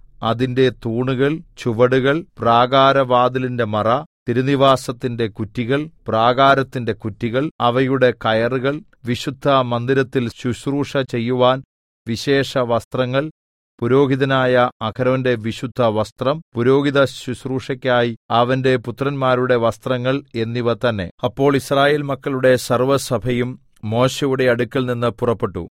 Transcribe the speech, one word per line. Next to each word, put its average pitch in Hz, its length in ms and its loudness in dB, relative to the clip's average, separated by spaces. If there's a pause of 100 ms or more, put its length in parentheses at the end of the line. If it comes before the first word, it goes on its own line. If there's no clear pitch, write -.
(240)
അതിന്റെ 123 460 2
തൂണുകൾ, 127 720 -2 (180)
ചുവടുകൾ, 127 680 0 (140)
പ്രാകാരവാതിലിന്റെ 127 1200 2
മറ, 107 380 0 (280)
തിരുനിവാസത്തിന്റെ 127 1000 0
കുറ്റികൾ, 120 600 -6 (180)
പ്രാകാരത്തിന്റെ 123 840 2
കുറ്റികൾ, 117 580 -4 (100)
അവയുടെ 127 520 2 (120)
കയറുകൾ, 123 560 -2 (240)
വിശുദ്ധ 131 440 -4
മന്ദിരത്തിൽ 127 800 0
ശുശ്രൂഷ 139 680 -6
ചെയ്യുവാൻ 127 680 0 (440)
വിശേഷ 135 500 -2
വസ്ത്രങ്ങൾ, 127 720 -2 (480)
പുരോഹിതനായ 131 880 2 (120)
അഹരോന്റെ 127 540 -2
വിശുദ്ധ 110 460 -6
വസ്ത്രം, 120 600 -2 (140)
പുരോഹിത 139 480 2
ശുശ്രൂഷയ്ക്കായി 127 1120 -4 (160)
അവന്റെ 127 440 2
പുത്രന്മാരുടെ 127 800 0
വസ്ത്രങ്ങൾ 123 680 -2 (120)
എന്നിവ 117 380 -2
തന്നെ. 107 360 -2 (140)
അപ്പോൾ 135 320 2
ഇസ്രായേൽ 143 460 2
മക്കളുടെ 131 540 0
സർവ്വസഭയും 123 1040 -2 (240)
മോശെയുടെ 127 600 0
അടുക്കൽ 123 420 0
നിന്ന് 120 220 -2
പുറപ്പെട്ടു. 110 600 -4 (120)